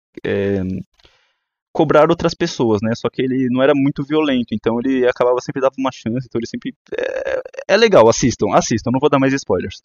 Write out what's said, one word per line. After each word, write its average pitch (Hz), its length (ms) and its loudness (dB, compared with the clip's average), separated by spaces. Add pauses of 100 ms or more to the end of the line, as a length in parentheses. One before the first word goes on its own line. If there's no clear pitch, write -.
(260)
é... 98 380 -2 (1120)
cobrar 151 360 4
outras 170 240 -2
pessoas, 117 480 -2
né? 110 140 -2
Só - 140 -4
que - 120 -8
ele 131 280 -2
não 127 120 0
era 143 140 4
muito 139 280 0
violento, 139 500 -2
então 113 260 -2
ele 127 280 0
acabava 123 340 0
sempre 135 200 -8
dava 131 160 0
uma 131 140 -4
chance, 120 360 -8
então 120 120 -6
ele 113 80 -8
sempre, 127 260 -10 (240)
é, - 440 -6 (280)
é 196 80 2
legal, 185 320 6
assistam, 110 440 0
assistam, 120 380 0
não 131 80 0
vou 147 100 2
dar 143 100 2
mais 135 140 2
spoilers. 101 520 -4